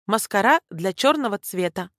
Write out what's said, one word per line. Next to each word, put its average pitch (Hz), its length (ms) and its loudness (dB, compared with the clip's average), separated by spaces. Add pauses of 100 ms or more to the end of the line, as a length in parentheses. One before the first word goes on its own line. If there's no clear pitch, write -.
Маскара 220 640 2
для 175 240 -4
черного 262 440 0
цвета, 180 600 -6